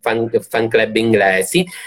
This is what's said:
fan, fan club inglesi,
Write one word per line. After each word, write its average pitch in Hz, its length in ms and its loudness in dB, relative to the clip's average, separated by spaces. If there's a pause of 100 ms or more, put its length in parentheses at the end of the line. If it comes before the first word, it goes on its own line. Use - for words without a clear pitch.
fan, 117 300 -2 (180)
fan 113 220 -2
club 110 260 2
inglesi, 107 680 2 (200)